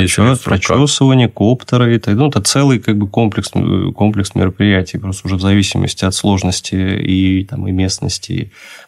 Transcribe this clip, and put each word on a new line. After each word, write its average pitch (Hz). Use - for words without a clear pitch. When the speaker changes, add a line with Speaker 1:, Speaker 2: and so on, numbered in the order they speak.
Speaker 1:
прочё-, 95
Speaker 2:
средства, 127
как? 92
Speaker 1:
прочёсывание, 131
коптеры, 120
и 113
так, 101
ну, 139
это 127
целый, 135
как 107
бы, 104
комплекс, 104
э, 92
комплекс 101
мероприятий, 95
просто 98
уже 95
в 90
зависимости 98
от 95
сложности 92
и, 95
там, 98
и 98
местности, 95